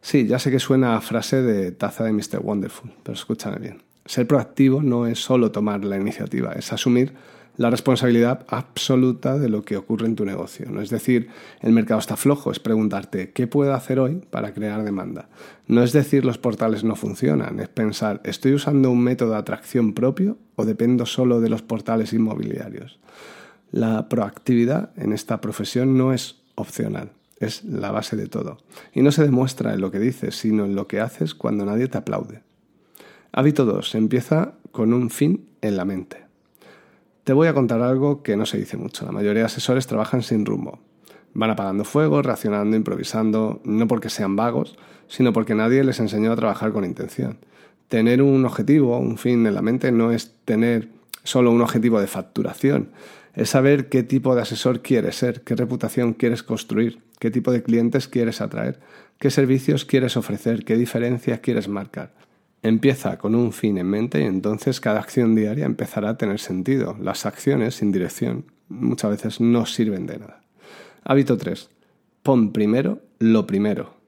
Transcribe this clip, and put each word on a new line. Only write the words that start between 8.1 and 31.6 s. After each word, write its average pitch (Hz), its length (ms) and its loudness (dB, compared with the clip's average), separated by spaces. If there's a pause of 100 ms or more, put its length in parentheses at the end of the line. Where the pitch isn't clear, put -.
absoluta 127 920 0
de 131 100 0
lo 107 140 -2
que 104 140 -6
ocurre 113 280 -4
en 113 100 0
tu 107 100 -2
negocio. 92 440 -8
No 98 100 -6
es 101 120 -8
decir, 120 380 0 (320)
"el 110 100 2
mercado 113 280 4
está 110 160 -6
flojo", 139 360 0
es - 80 -6
preguntarte, 104 720 -2
"¿qué 123 160 -2
puedo 143 260 2
hacer 131 260 -2
hoy 147 300 0
para 107 240 -6
crear 107 300 -6
demanda?". 98 440 -6 (380)
No 117 160 4
es 120 100 4
decir, 139 320 4
"los 123 140 0
portales 110 460 -2
no 110 120 0
funcionan", 95 640 -2
es 107 80 -6
pensar, 107 580 -2
"¿estoy 131 280 0
usando 139 380 2
un 123 120 4
método 120 280 0
de 107 60 -2
atracción - 560 -2
propio 139 440 0 (180)
o 107 100 -2
dependo 117 420 2
solo 123 340 2
de 113 80 2
los 110 140 -2
portales 113 500 -2
inmobiliarios?". - 840 -4 (720)
La 110 360 0
proactividad 120 880 0
en 104 160 -4
esta 107 300 -4
profesión 123 560 0
no 131 160 2
es - 220 -6 (180)
opcional, - 560 -8 (300)
es - 240 -6
la 104 260 -6
base 107 260 -4
de 104 120 -6
todo. - 320 -8 (340)
Y - 80 2
no 147 100 6
se 156 120 4
demuestra 127 500 2
en 95 80 -2
lo 95 80 -2
que 98 100 -6
dices, 123 360 -2
sino 107 300 0
en 101 100 -2
lo 98 100 -4
que - 140 -4
haces 80 340 -4
cuando 104 320 -2